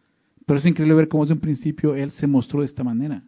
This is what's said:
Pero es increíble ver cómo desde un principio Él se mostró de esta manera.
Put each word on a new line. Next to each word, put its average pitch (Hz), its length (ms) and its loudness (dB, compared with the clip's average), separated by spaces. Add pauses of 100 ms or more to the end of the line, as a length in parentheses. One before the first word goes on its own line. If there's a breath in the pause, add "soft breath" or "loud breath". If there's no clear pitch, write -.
(460)
Pero 143 140 2
es 147 60 -4
increíble 160 300 4
ver 156 120 4
cómo 156 160 0
desde 156 120 0
un 151 40 -6
principio 151 560 -2
Él 139 160 -6
se - 160 -4
mostró 139 320 0
de 143 60 0
esta 127 180 -8
manera. 123 440 -4